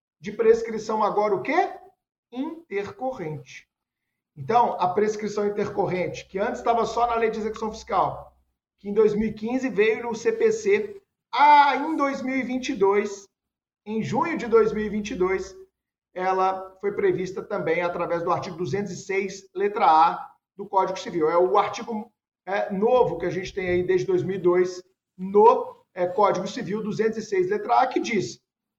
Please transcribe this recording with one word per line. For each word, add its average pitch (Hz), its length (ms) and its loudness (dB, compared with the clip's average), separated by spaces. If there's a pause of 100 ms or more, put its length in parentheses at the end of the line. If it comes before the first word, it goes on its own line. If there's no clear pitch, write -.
(200)
de 165 100 -10
prescrição 226 720 2
agora, 208 320 0
o 185 80 -2
quê? 311 280 0 (600)
Intercorrente. 202 1400 -10 (720)
Então, 220 420 2
a 180 100 0
prescrição 208 580 0
intercorrente, 180 800 -2
que 190 120 -10
antes 208 220 -2
estava 226 260 2
só 233 200 0
na 240 100 -2
Lei 226 140 2
de 220 80 -6
Execução 214 340 -6
Fiscal, - 640 -4 (420)
que 196 100 -12
em 202 60 -6
dois 208 200 4
mil 220 140 0
e - 40 -6
quinze 254 360 -4
veio 220 360 2
no 233 100 -6
C 220 180 -2
P 220 200 2
C, 208 500 -2 (300)
ah, 285 440 6
em 311 200 -4
dois 277 260 -2
mil 262 140 -4
e 254 60 0
vinte 254 280 -4
e 262 40 -4
dois, 202 540 0 (560)
em 214 180 -4
junho 269 360 -2
de 226 80 -6
dois 220 260 4
mil 214 120 -4
e 208 40 -4
vinte 202 220 -6
e 180 40 -6
dois, 190 420 -2 (580)
ela 190 680 -2
foi 202 120 -2
prevista 185 500 -2
também 170 400 -2
através 170 400 -2
do 175 80 -2
artigo 170 260 -4
duzentos 180 360 -4
e - 40 -10
seis, 196 580 -6
letra 202 320 0
A, 165 440 4 (260)
do 202 100 -12
Código 185 320 0
Civil. 170 300 -2
É 170 80 2
o 185 220 6
artigo, 220 540 -4 (340)
é, 202 260 -2
novo 208 460 2
que 180 80 -4
a 170 40 0
gente 185 220 -6
tem 185 160 -4
aí 180 140 2
desde 180 240 0
dois 180 160 2
mil 185 140 -4
e - 20 -6
dois 180 440 2 (340)
no, 202 760 4
é, 180 140 -2
Código 190 400 0
Civil, 214 360 -6
duzentos 220 360 -2
e 208 40 -8
seis, 185 280 -2
letra 240 300 0
A, 262 60 2
que - 140 -2
diz: 214 400 -4 (380)